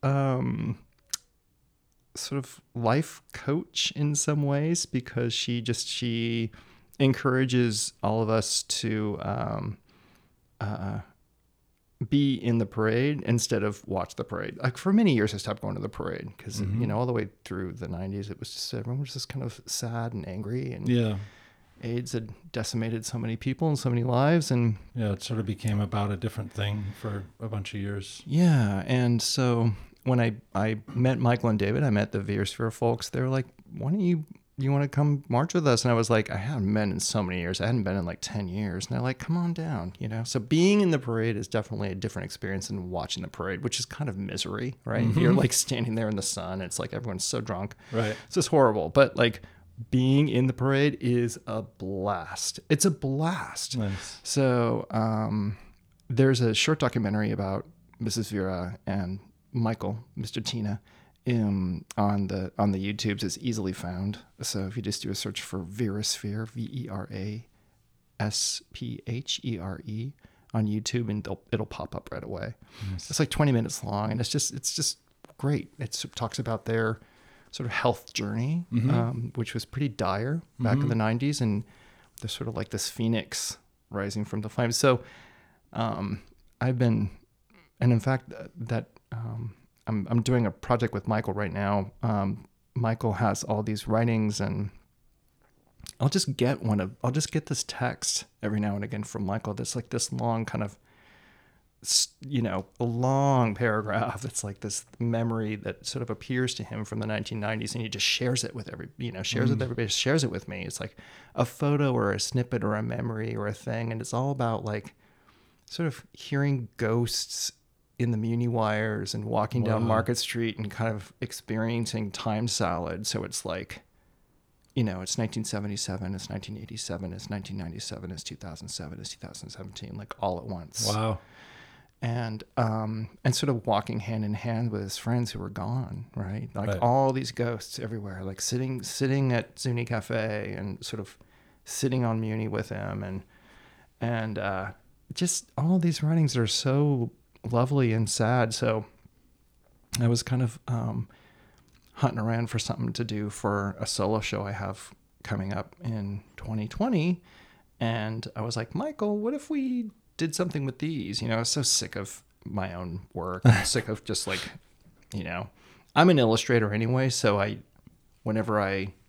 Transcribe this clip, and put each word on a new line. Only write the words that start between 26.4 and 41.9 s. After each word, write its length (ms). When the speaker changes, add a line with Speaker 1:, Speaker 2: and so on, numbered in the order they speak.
Speaker 2:
thing 320
for 220
a 80
bunch 240
of 80
years. 460
Speaker 1:
Yeah, 600
and 360
so 500
when 160
I, 140
I 220
met 260
Michael 300
and 80
David, 260
I 60
met 200
the 80
Veersphere 540
folks. 380
They 100
were 80
like, 180
"Why 140
don't 80
you, 240
you 140
wanna 160
come 400
march 260
with 120
us?" 180
And 80
I 20
was 160
like, 200
"I 60
haven't 380
been 160
in 80
so 240
many 180
years. 200
I 60
hadn't 180
been 120
in, 80
like, 160
ten 280
years." 380
And 100
they're 60
like, 180
"Come 160
on 160
down," 480
you 80
know? 160
So 160
being 400
in 100
the 80
parade 380
is 100
definitely 440